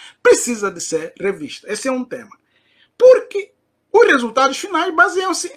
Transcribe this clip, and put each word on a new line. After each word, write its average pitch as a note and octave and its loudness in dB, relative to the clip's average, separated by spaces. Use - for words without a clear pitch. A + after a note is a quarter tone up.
precisa A#3 0
de E3+ -14
ser D#3+ -8
revista. E3+ -8
Esse G#3+ -6
é C4 -2
um B3+ -6
tema. A#2+ -16
Porque A4 4
os A4 6
resultados C4+ 0
finais F4 -4
baseiam-se F4+ 0